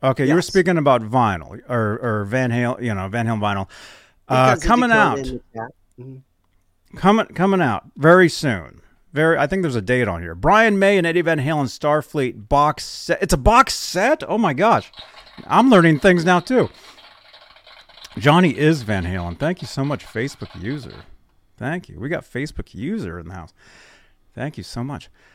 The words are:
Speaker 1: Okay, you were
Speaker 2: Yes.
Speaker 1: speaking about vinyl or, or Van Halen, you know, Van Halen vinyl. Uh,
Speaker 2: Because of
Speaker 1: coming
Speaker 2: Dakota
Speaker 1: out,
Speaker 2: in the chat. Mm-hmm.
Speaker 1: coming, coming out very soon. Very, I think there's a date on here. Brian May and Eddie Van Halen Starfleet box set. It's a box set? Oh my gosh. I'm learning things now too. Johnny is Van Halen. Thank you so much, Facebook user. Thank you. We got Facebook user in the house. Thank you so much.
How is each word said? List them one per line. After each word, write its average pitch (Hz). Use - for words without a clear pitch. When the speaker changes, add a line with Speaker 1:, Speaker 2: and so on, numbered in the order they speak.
Speaker 1:
Okay, 131
you 143
were 175
Speaker 2:
Yes. 170
Speaker 1:
speaking 180
about 139
vinyl 107
or, 113
or 107
Van 123
Halen, 120
you 117
know, 95
Van 117
Halen 113
vinyl. 101
Uh, 127
Speaker 2:
Because -
of -
Speaker 1:
coming 240
Speaker 2:
Dakota 220
Speaker 1:
out, 139
Speaker 2:
in 135
the 127
chat. 113
Mm-hmm. -
Speaker 1:
coming, 208
coming 190
out 117
very 170
soon. 101
Very, 160
I 139
think 190
there's 147
a 113
date 123
on 85
here. 82
Brian 202
May 196
and 175
Eddie 165
Van 160
Halen 143
Starfleet 143
box 147
set. -
It's 180
a 156
box 214
set? 226
Oh 202
my 185
gosh. 170
I'm 226
learning 165
things 180
now 180
too. 240
Johnny 151
is 151
Van 101
Halen. 87
Thank 165
you -
so -
much, 143
Facebook -
user. 123
Thank 160
you. -
We 135
got 170
Facebook -
user 110
in 82
the 90
house. 82
Thank 147
you 92
so 117
much. 139